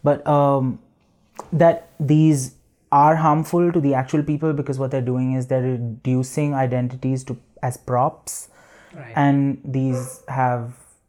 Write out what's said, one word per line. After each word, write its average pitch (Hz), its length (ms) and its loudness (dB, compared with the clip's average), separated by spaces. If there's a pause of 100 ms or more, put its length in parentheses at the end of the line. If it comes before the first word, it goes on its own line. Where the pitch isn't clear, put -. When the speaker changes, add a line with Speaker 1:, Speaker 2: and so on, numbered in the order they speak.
Speaker 1:
but, 143 220 0
um, 139 520 2 (720)
that 165 360 4 (100)
these 151 560 4 (360)
are 147 260 6
harmful 160 560 2
to 170 80 2
the 139 140 2
actual 131 280 0
people 151 300 -2
because 139 260 -4
what 135 120 -4
they're 135 100 -2 (100)
doing 127 220 -2
is 127 140 -2
they're 131 160 0
reducing 127 920 -2
identities 127 680 -2
to, 127 120 -8 (260)
as 123 140 -6
props. - 720 -4 (460)
Speaker 2:
Right. - 220 -18
Speaker 1:
And 139 480 2
these 131 640 -4
have 123 460 -2 (340)